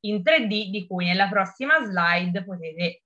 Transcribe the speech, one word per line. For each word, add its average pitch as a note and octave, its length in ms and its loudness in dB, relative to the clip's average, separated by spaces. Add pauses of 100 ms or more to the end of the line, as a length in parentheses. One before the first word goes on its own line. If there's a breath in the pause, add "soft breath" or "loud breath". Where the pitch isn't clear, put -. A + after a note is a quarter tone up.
in G#3 220 -2
tre D4 240 4
D, G#3 220 -2
di G3 180 -6
cui F3+ 180 -2
nella F#3 220 2
prossima B3+ 560 2
slide F3+ 600 0
potete E3+ 640 -8